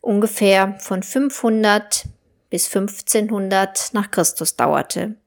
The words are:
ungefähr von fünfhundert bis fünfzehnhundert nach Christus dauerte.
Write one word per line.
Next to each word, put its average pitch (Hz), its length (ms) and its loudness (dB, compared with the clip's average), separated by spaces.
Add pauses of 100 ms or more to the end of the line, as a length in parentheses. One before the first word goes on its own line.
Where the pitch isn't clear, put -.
ungefähr 202 760 2
von 190 240 -4
fünfhundert 220 1000 0 (460)
bis 180 160 -2
fünfzehnhundert 196 1300 -2
nach 208 180 -2
Christus - 440 0
dauerte. 175 600 0 (120)